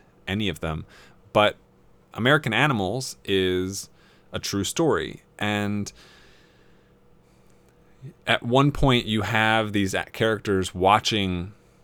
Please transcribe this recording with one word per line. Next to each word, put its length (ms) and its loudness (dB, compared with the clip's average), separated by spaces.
any 220 -4
of 120 -6
them, 260 -6
but 240 4
American 380 2
Animals 720 0
is 640 0
a 60 -8
true 260 -4
story, 580 -2
and 540 -2
at 160 0
one 300 4
point 340 2
you 160 0
have 500 2
these 220 0
a-, 100 -4
characters 720 -2
watching 800 2